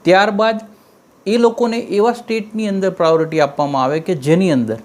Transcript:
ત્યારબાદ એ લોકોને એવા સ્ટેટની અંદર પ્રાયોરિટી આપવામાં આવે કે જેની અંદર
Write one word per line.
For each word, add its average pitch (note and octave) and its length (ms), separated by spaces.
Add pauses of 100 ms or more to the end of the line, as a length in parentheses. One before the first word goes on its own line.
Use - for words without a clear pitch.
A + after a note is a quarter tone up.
ત્યારબાદ G#3 580 (680)
એ A3 100
લોકોને A#3 420
એવા G#3+ 320
સ્ટેટની A3 560
અંદર F#3+ 220
પ્રાયોરિટી D#3+ 500
આપવામાં C#3+ 440
આવે D3 160
કે E3+ 160
જેની D#3+ 360
અંદર A2+ 340